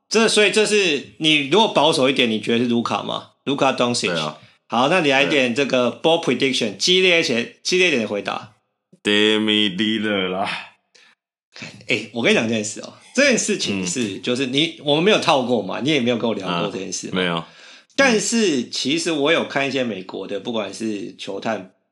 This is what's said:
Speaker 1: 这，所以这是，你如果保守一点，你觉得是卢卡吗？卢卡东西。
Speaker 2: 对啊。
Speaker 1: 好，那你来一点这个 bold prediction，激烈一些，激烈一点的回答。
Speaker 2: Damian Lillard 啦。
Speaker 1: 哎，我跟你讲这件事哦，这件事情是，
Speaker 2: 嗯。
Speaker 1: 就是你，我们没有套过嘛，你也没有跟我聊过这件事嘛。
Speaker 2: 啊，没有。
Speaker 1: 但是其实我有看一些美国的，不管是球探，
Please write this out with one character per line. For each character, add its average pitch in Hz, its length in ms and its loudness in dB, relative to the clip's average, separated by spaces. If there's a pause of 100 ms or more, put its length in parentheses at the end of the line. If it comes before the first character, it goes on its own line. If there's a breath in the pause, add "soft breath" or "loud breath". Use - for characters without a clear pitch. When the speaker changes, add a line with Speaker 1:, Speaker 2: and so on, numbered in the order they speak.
Speaker 1:
这， 220 180 2
所 208 180 4
以 196 60 2
这 208 140 2
是， 185 540 0
你 151 280 2
如 151 100 2
果 214 120 4
保 151 240 4
守 131 160 2
一 143 40 0
点， 123 160 2
你 110 120 -2
觉 117 160 0
得 123 80 2
是 - 40 -2
卢 117 140 2
卡 104 180 -2
吗？ 110 280 -8 (160)
卢 139 100 -2
卡 135 160 2
东 120 240 0
西。 113 120 -2
Speaker 2:
对 87 120 0
啊。 78 180 -6 (300 loud breath)
Speaker 1:
好， 123 220 2
那 185 100 4
你 151 100 2
来 135 140 4
一 165 60 0
点 127 260 2
这 139 100 2
个 123 240 2 (140)
bold 165 220 2
prediction， 127 500 -2
激 180 260 2
烈 175 200 4
一 - 20 -2
些， 120 400 -2
激 180 140 0
烈 180 100 4
一 170 40 2
点 127 100 0
的 107 80 -2
回 101 120 -4
答。 - 340 -8 (460)
Speaker 2:
Damian 107 760 2
Lillard 104 500 -2
啦。 92 220 -4 (1400 loud breath)
Speaker 1:
哎， 110 240 -2
我 117 100 -6
跟 190 120 2
你 - 20 4
讲 127 140 0
这 117 40 0
件 110 80 -2
事 - 200 -8
哦， - 120 -16 (220)
这 269 80 2
件 262 140 4
事 - 200 -2
情 95 300 -4
是， 101 300 -4
Speaker 2:
嗯。 95 40 -12
Speaker 1:
就 123 140 -2
是 131 120 -4
你， 143 360 -2
我 143 120 2
们 160 80 2
没 202 60 4
有 190 100 4
套 147 240 2
过 117 200 0
嘛， 95 180 -8
你 127 80 0
也 147 120 2
没 117 80 0
有 123 80 0
跟 117 120 -2
我 107 60 -2
聊 92 100 -8 (140)
过 85 100 -2
这 95 80 -8
件 95 140 -8
事 - 160 -10
嘛。 - 60 -8
Speaker 2:
啊， - 20 -6
没 90 100 0
有。 85 180 -2 (520 loud breath)
Speaker 1:
但 254 240 4
是 190 480 0
其 147 320 -4
实 165 140 -2
我 147 180 0
有 139 140 2
看 139 200 -2
一 135 60 -4
些 127 140 -2
美 95 180 -6
国 95 240 -10
的， 110 140 -6
不 120 100 -8
管 104 200 -4
是 101 440 -8
球 98 240 -10
探， 104 320 -6 (200)